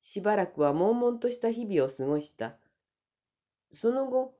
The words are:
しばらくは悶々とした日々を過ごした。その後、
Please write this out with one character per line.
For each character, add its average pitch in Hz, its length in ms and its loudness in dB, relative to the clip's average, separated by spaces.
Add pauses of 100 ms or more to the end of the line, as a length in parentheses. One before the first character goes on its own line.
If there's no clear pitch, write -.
し - 200 -10
ば 208 160 2
ら 180 100 2
く 151 140 -4
は 143 100 4
悶 190 260 2
々 240 220 0
と 247 100 0
し 240 100 -8
た 233 120 0
日 233 140 -6
々 160 260 2
を - 20 -8
過 131 120 -4
ご 147 160 0
し - 120 -14
た。 113 220 -8 (1160)
そ - 160 0
の 262 160 2
後、 254 340 -2